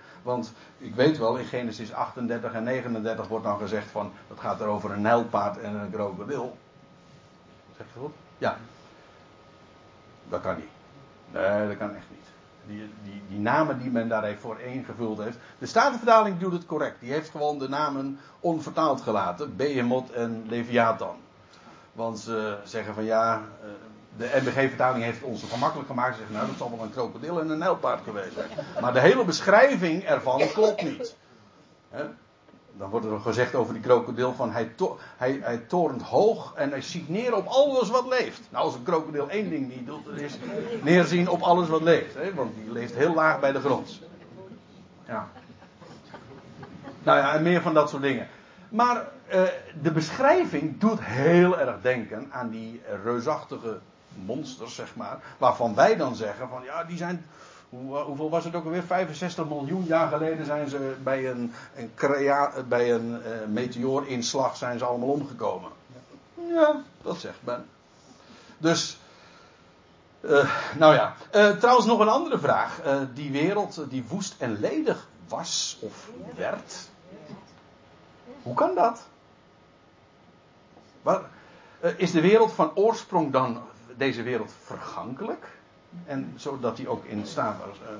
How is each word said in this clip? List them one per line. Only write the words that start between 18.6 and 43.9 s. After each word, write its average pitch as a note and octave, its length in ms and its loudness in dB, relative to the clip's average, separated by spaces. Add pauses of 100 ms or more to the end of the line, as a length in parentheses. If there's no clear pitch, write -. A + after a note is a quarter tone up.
gelaten. G2+ 540 -2
Behemoth B2+ 560 0
en A#2 360 -4
Leviathan. A#2 680 2 (760)
Want A2+ 280 -6
ze G#2+ 440 -4
zeggen G#2 300 -8
van A2 100 -4
ja, A2 380 2 (200)
eh, G#2+ 60 -16 (500)
de B2+ 240 2
N - 20 -2
B B2+ 40 0
G-vertaling B2+ 560 2
heeft A#2 160 -4
het C3+ 100 -8
ons A2 140 -8
gemakkelijk C3+ 440 -2
gemaakt. B2 280 -2
Ze - 20 -14
zeggen G#2+ 180 -10
nou, A2 120 -2
dat - 100 -8
zal B2 180 -6
wel A2+ 100 -8
een G2+ 60 -10
krokodil C3+ 480 -4
en D#3+ 100 -2
een D#3 80 -2
nijlpaard C#3 460 0
geweest G2 300 -8
zijn. - 160 -8 (320)
Maar A#2+ 120 0
de B2+ 60 6
hele G#3+ 260 8
beschrijving G3 800 6
ervan C3+ 360 2 (140)
klopt G#3+ 300 4
niet. C#4 320 -6 (760)
Hè? C#3 140 -8 (760)
Dan G2 120 -8
wordt A2 160 -2
er G#2+ 140 -2
gezegd A#2+ 360 0
over A2+ 180 0
die A2+ 80 -8
krokodil B2 520 4
van A#2 180 -2
hij A2+ 140 -2 (100)
to-, - 220 -2 (200)
hij, C3 260 0
hij A#2 140 -4
torent D3 440 0
hoog - 540 2
en C#3+ 140 0
hij C3+ 120 -6
ziet D#3 280 -10
neer A3+ 260 0
op F#3 100 -2
alles B3+ 440 4
wat B3+ 180 2
leeft. A#3+ 420 -2
Nou, C3+ 160 -2
als C3+ 100 -2
een A#2+ 80 -12
krokodil D#3 460 -2
één G3+ 200 -2
ding C#3 180 -4
niet B2+ 180 -10
doet, D3 200 -12
dan C#3+ 120 -10
is C#3+ 200 -8 (440)
neerzien F3 480 4
op F3 120 0
alles F3 260 4
wat D#3+ 140 2
leeft. D#3+ 340 4
Hè? F3+ 180 -6
Want A#2 220 -4
die A2 160 -12
leeft A#2+ 240 -6
heel D#3 180 2
laag D#3 260 4
bij C#3 120 4
de C#3 80 0
grond. B2 420 -2 (1040)